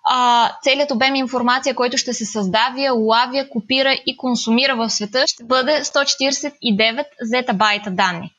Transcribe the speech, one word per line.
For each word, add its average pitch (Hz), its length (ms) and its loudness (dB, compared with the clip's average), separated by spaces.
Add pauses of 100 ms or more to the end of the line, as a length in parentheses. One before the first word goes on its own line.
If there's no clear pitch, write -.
(100)
а, 240 400 4 (120)
целият 285 280 0
обем 262 240 2
информация, 254 600 0
който 254 220 0
ще 254 160 -4
се 226 120 -6
създава, 233 720 0
улавя, 247 560 2
копира 262 560 0
и 254 100 -4
консумира 247 600 0
в 226 140 -2
света, 214 360 -2
ще - 180 -8
бъде 262 400 2
сто 277 200 0
четиридесет 277 580 -2
и 226 140 0
девет 226 300 0 (160)
зетабайта 214 680 0
данни. 180 480 -2